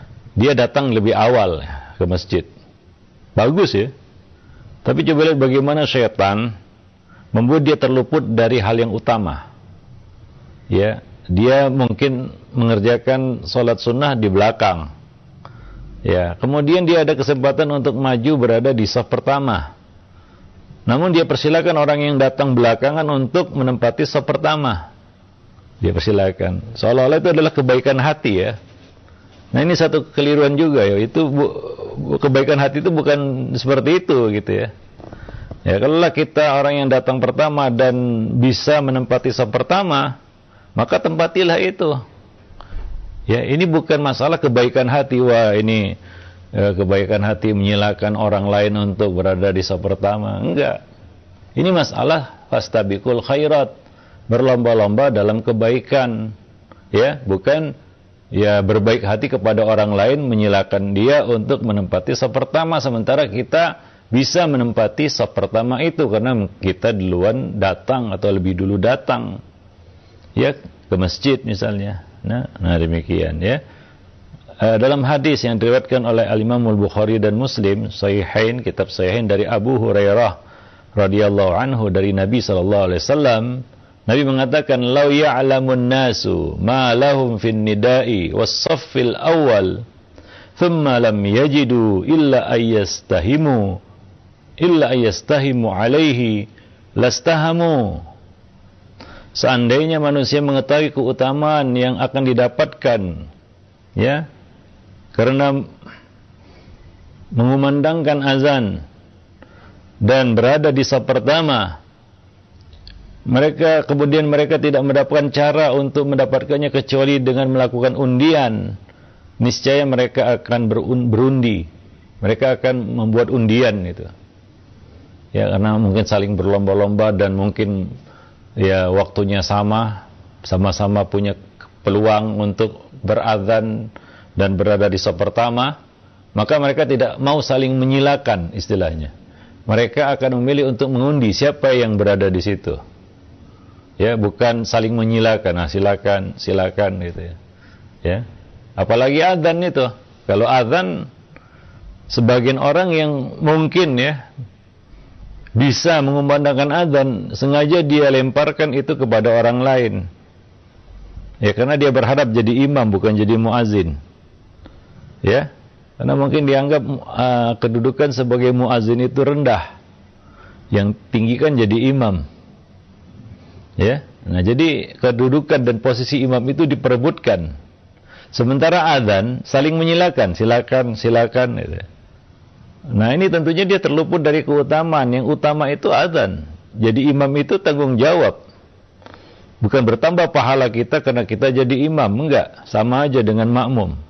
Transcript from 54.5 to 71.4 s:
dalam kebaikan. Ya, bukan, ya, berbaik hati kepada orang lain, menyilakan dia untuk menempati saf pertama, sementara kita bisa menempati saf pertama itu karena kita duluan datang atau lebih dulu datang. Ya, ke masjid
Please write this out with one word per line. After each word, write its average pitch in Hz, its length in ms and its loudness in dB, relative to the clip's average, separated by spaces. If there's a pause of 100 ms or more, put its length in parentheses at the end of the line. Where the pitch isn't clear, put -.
dalam 107 320 0
kebaikan. 117 880 0 (640)
Ya, 135 320 2
bukan, 135 480 0 (560)
ya, 104 320 2
berbaik 107 400 2
hati 107 240 -2
kepada 110 400 0
orang 107 240 2
lain, 123 400 0
menyilakan 101 640 0
dia 120 320 2
untuk 117 360 -2
menempati 101 520 -2
saf 123 160 -4
pertama, 156 480 -2
sementara 127 480 -2
kita 127 560 -2 (240)
bisa 135 400 0
menempati 123 640 -2
saf - 240 -4
pertama 117 480 -2
itu 160 240 0
karena 110 400 0 (160)
kita 101 320 -2
duluan 101 640 -2
datang 101 560 -2
atau 101 160 -2
lebih 95 240 -2
dulu 98 240 0
datang. 117 640 -2 (880)
Ya, 135 240 0 (320)
ke - 80 -2
masjid 95 480 -2